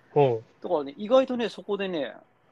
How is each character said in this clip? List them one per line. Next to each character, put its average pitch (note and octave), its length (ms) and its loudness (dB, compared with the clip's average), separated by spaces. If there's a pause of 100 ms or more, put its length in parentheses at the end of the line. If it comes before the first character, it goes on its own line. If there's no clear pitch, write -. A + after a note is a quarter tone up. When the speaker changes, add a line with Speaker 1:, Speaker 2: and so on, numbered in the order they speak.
(160)
Speaker 1:
う D3 40 6
ん。 A#2+ 200 4 (220)
Speaker 2:
だ - 60 -10
か F3+ 60 0
ら D3 100 0
ね、 C#3 120 -12
意 G#3 120 -10
外 C4 180 6
と B3+ 100 -4
ね、 A#3 120 -4
そ F3+ 140 -12
こ G3+ 140 -4
で F#3+ 120 -4
ね、 C#3 260 -4 (380)